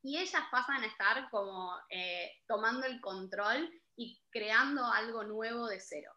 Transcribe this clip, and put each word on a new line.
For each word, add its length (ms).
y 160
ellas 320
pasan 320
a 40
estar 440
como, 420
eh, 400
tomando 400
el 140
control 680
y 240
creando 540
algo 400
nuevo 440
de 120
cero. 360